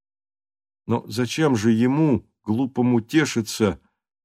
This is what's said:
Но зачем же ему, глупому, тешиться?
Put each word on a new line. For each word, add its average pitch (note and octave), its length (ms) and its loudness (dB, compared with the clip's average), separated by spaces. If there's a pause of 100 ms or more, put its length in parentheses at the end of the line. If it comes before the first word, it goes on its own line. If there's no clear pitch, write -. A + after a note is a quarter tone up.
(880)
Но A#2 200 -2
зачем B2 500 -2
же G#2+ 140 2
ему, B2+ 560 2 (160)
глупому, B2 580 0
тешиться? A2 800 -2 (440)